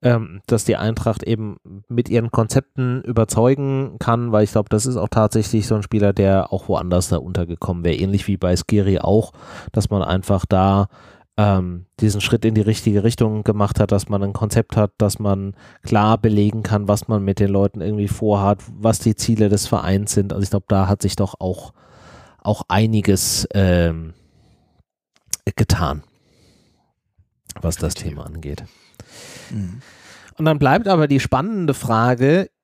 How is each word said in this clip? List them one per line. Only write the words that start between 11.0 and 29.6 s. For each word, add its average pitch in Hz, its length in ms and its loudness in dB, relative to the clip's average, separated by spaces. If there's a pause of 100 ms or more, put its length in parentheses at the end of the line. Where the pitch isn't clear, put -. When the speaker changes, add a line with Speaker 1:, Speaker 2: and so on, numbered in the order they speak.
Speaker 1:
ähm, 92 480 0 (140)
diesen 104 220 0
Schritt - 240 0
in 110 100 2
die 110 60 4
richtige 104 420 2
Richtung 107 400 0
gemacht 104 380 0
hat, 104 100 2
dass 101 160 0
man 98 160 -2
ein 98 80 -2
Konzept - 460 -2
hat, 104 220 2
dass 104 200 0
man 98 340 -2 (300)
klar 110 340 4
belegen 107 460 2
kann, 104 240 0
was 101 220 0
man 104 160 0
mit 98 160 0
den 98 80 2
Leuten 98 320 0
irgendwie 104 260 -2
vorhat, 101 520 2 (140)
was 110 260 0
die 110 160 2
Ziele 110 340 2
des 101 180 0
Vereins 98 460 -2
sind. 98 180 0
Also 98 120 -2
ich 95 60 -4
glaub, 101 200 -4
da 95 180 2
hat 101 140 0
sich - 160 -2
doch 98 220 -2
auch, - 340 -8 (680)
auch - 280 -2
einiges, 104 840 0
ähm, 85 600 0 (1400)
getan, 76 460 0 (1600)
was 82 140 -2
das - 200 -4
Speaker 2:
Definitiv. 76 220 -10
Speaker 1:
Thema 78 160 -14
angeht. 76 300 -12 (880)
Speaker 2:
Mhm. 104 300 -10 (560)